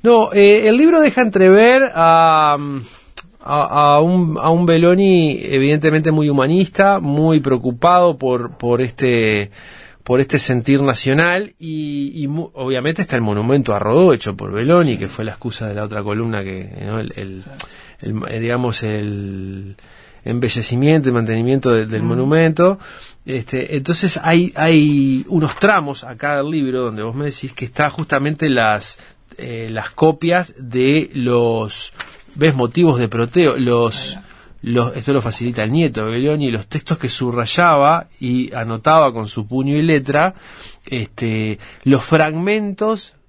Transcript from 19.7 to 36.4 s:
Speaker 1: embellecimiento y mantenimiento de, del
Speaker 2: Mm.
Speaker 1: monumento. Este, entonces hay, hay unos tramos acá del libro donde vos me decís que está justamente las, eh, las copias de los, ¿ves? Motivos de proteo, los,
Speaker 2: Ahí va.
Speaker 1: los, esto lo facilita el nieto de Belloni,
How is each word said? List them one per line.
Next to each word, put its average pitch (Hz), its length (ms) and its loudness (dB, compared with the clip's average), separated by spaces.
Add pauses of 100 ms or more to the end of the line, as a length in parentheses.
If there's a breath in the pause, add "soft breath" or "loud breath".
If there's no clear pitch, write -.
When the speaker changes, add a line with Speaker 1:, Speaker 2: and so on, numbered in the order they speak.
Speaker 1:
embellecimiento 127 840 0
y 123 40 0
mantenimiento 120 600 0
de, 110 140 0
del 110 160 -6
Speaker 2:
Mm. 113 40 -2
Speaker 1:
monumento. 160 720 2 (480 loud breath)
Este, 131 500 -6
entonces 165 460 -2
hay, 170 320 2
hay 147 720 2
unos 156 300 -2
tramos 165 460 0
acá 135 320 -6
del 143 140 -4
libro 131 320 -4
donde 110 200 -6
vos 110 120 -8
me 143 120 -6
decís 135 280 -10
que - 100 -10
está 147 240 -4
justamente 151 640 -4
las, 110 480 -2 (400 soft breath)
eh, 113 320 -12
las 110 200 -8
copias 165 680 0
de 131 560 0
los, 120 800 -2 (400 loud breath)
¿ves? 147 200 2
Motivos 127 440 2
de 120 100 0
proteo, 120 480 0
los, 120 540 0
Speaker 2:
Ahí - 60 -12
va. - 60 -18 (400 soft breath)
Speaker 1:
los, 120 340 -2
esto 131 180 -4
lo 127 80 2
facilita 113 420 -4
el 110 80 -2
nieto 139 320 0
de 110 80 -6
Belloni, 139 380 -2